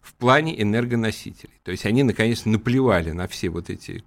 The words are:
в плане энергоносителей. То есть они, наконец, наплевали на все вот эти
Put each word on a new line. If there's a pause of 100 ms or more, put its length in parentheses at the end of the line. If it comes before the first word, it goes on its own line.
в
плане
энергоносителей. (100)
То
есть
они,
наконец,
наплевали
на
все
вот
эти